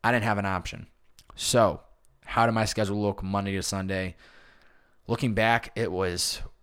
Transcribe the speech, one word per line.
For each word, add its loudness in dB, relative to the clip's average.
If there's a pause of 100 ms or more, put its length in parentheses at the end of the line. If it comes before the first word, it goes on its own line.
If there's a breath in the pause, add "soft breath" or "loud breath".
I 4
didn't 2
have 2
an 0
option. -6 (480)
So 4 (460)
how 2
did 2
my 2
schedule -2
look -2
Monday -2
to -2
Sunday? -4 (920 soft breath)
Looking 0
back, 2
it -2
was -2 (220)